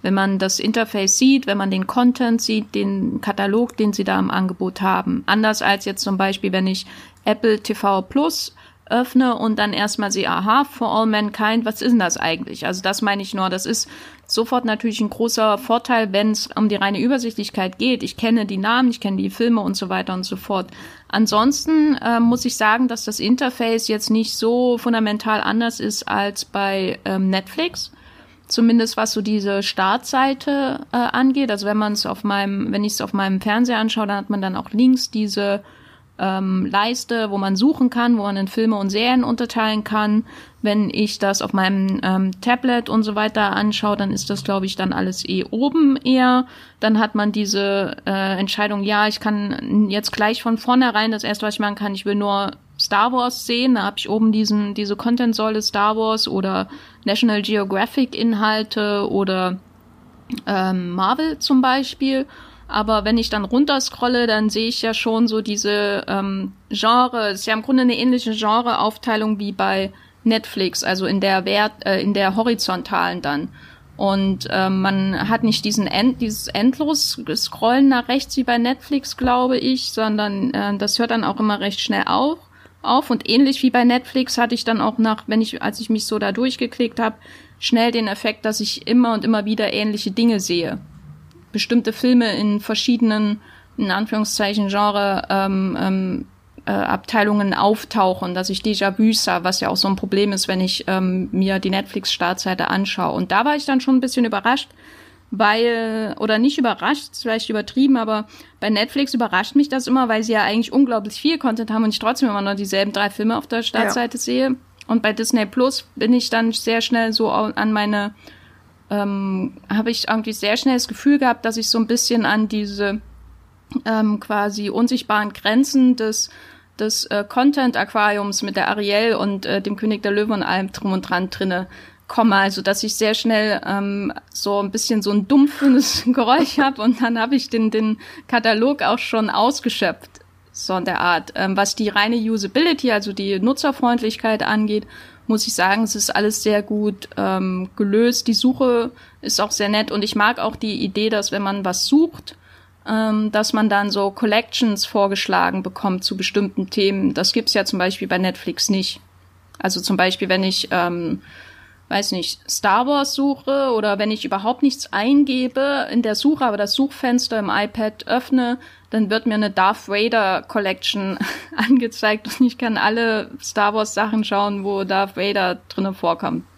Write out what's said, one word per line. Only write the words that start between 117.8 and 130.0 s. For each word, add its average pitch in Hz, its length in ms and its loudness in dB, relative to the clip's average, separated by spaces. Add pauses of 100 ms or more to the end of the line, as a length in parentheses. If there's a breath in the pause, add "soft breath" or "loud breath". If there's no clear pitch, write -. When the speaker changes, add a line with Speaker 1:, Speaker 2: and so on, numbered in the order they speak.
Speaker 1:
ähm, 196 680 -4 (120)
habe 214 220 0
ich - 160 -4
irgendwie 220 260 -2
sehr 208 240 0
schnell 262 180 2
das 247 120 0
Gefühl 285 320 2
gehabt, 240 260 0
dass 226 120 -2
ich 220 120 -4
so 233 80 0
ein 226 100 2
bisschen 233 380 2
an 214 220 2
diese, 202 540 -2 (840)
ähm, 214 340 2
quasi 208 500 -2
unsichtbaren 208 640 0
Grenzen 254 640 4
des, 220 320 -2 (500 loud breath)
des, 214 260 -2
äh, 208 220 -2
Content-Aquariums 208 1160 2
mit 202 120 -6
der 190 140 0
Ariel 208 460 2
und, 196 300 -2
äh, 196 160 0
dem 202 140 -4
König 214 280 -2